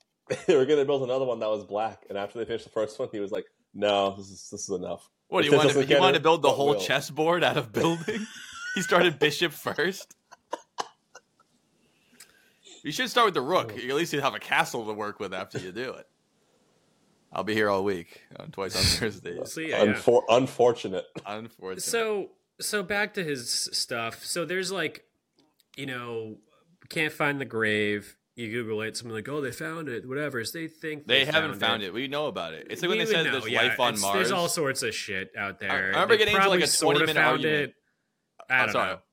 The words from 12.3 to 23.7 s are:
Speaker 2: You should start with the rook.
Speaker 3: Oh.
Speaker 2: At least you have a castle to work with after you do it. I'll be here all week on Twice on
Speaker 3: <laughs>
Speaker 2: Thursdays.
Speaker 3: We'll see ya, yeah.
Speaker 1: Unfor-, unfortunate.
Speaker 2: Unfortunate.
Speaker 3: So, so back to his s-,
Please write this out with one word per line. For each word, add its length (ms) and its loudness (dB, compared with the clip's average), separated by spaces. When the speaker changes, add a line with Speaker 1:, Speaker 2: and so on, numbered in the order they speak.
Speaker 2:
You 80 -6
should 180 -4
start 160 6
with 80 4
the 80 2
rook. 340 0
Speaker 3:
Oh. 140 -6
Speaker 2:
At 60 0
least 180 0
you 80 0
have 120 0
a 60 -8
castle 460 0
to 80 -6
work 260 -6
with 140 -6
after 260 -8
you 120 -10
do 200 -8
it. 160 -16
I'll 100 -4
be 100 -2
here 160 2
all 140 2
week 380 -4
on 120 -16
Twice 240 -6
on 60 -2
Speaker 3:
<laughs> 0 -
Speaker 2:
Thursdays. 540 -2
Speaker 3:
We'll 100 -8
see 240 -8
ya, 140 2
yeah. 100 4
Speaker 1:
Unfor-, 360 4
unfortunate. 760 2
Speaker 2:
Unfortunate. 580 -10
Speaker 3:
So, 460 -2
so 220 -4
back 340 -2
to 80 -4
his 180 -4
s-, 360 -4